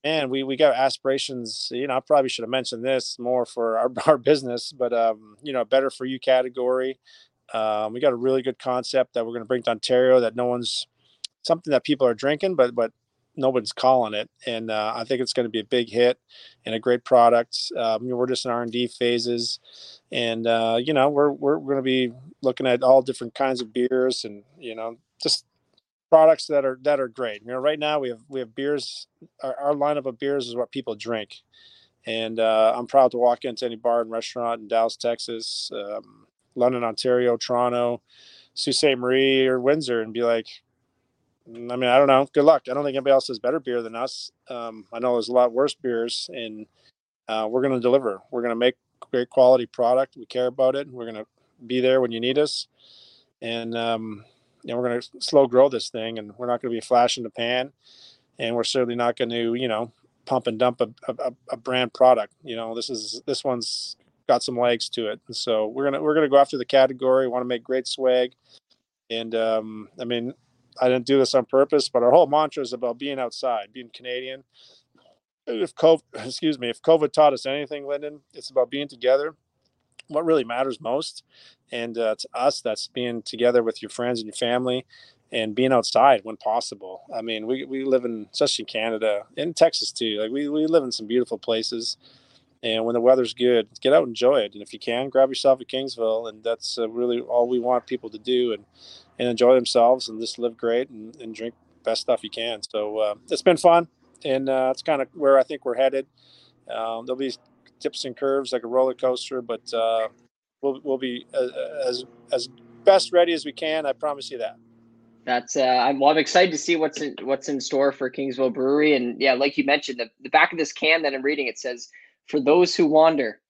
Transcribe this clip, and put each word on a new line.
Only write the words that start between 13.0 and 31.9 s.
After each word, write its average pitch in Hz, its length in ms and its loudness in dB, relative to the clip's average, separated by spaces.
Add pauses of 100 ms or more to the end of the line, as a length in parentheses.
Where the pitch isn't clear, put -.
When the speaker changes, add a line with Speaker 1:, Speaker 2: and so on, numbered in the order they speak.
Speaker 1:
no 135 140 0
one's 120 240 -2
calling 123 400 2
it. 107 160 -6 (160)
And, 113 260 -6
uh, 107 240 -2
I 117 100 -8
think 127 160 -2
it's 123 120 -6
gonna 117 160 -2
be 110 100 -6
a 104 60 -8
big 120 240 0
hit 120 300 2 (460)
and 110 100 -6
a 113 40 -4
great 123 240 0
product. 117 720 4
Um, 113 260 -2
you 127 80 -6
know, 123 60 -4
we're 127 100 0
just 127 180 -4
in 127 60 -4
R 120 120 -2
and 117 80 -8
D 120 160 -2
phases, 120 720 -2 (520)
and, 117 360 -2
uh, 113 340 2
you 151 120 -2
know, 135 160 4
we're, 147 220 2
we're, 139 280 -2
we're 139 140 -4
gonna 135 100 -2
be 127 280 0 (300)
looking 131 260 -2
at 123 160 2
all 131 180 8
different 127 340 -8
kinds 131 260 -2
of 110 120 -10
beers 127 520 0
and, 101 180 -14 (160)
you 113 160 -14
know, 113 220 -10 (240)
just - 240 -2 (640)
products 160 380 6
that 143 180 0
are, 131 180 -2
that 143 160 2
are 131 80 -2
great. 113 340 -8
You 113 80 -18
know, 127 80 -6
right 151 220 -2
now 151 200 -2
we 131 100 -4
have, 113 200 -10
we 135 100 -8
have 113 160 -10
beers. 139 520 -6 (360)
Our, 131 160 -6
our 143 140 0
lineup 143 320 -2
of 123 140 -8
beers 139 280 -2
is 120 80 -10
what 120 160 -4
people 117 240 -8
drink. 107 420 -8 (680)